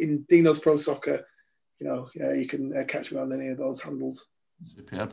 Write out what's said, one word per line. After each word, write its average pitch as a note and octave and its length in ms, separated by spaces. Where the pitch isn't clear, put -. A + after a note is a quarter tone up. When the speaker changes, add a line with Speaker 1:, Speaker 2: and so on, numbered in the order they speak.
Speaker 1:
in D3 280
Dino's E3 300
Pro D#3 180
Soccer, C#3+ 500
you C#3+ 60
know, B2+ 280
yeah, C#3 180
you C3+ 140
can, C3+ 300
uh, C3+ 80
catch - 260
me C3+ 80
on C3 140
any C3+ 160
of C3 100
those C3 220
handles. C3 480
Speaker 2:
Superb. G2+ 360